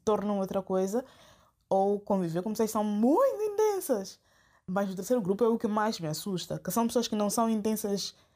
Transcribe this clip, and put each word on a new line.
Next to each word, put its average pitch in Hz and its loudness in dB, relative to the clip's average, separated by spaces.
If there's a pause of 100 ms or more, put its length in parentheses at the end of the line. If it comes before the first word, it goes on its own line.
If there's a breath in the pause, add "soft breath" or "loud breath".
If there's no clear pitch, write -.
tornam 208 0
outra 190 -2
coisa, 190 -2 (680 loud breath)
ou 196 2
conviver 180 -2
com 214 -4
pessoas 214 0
que - -6
são 214 0
muito 311 4
intensas. 403 0 (460 soft breath)
Mas 196 -2
o 190 -6
terceiro 214 0
grupo 196 0
é 226 6
o 233 4
que 226 -2
mais 214 0
me 165 -6
assusta, 165 -6
que - -6
são 233 0
pessoas 233 0
que 220 -4
não 208 0
são 226 0
intensas 214 -2 (200 soft breath)